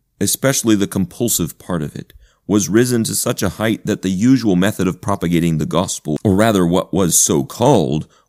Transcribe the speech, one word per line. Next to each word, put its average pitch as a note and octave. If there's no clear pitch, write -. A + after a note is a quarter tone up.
especially A2
the G2
compulsive -
part E2+
of -
it, -
was F#2
risen A#2+
to G#2
such B2
a F#2
height -
that G2+
the F#2+
usual A2
method F#2+
of E2+
propagating E2+
the D#2
gospel, D#2
or G2+
rather G2+
what F2
was E2+
so D2+
called, D#2+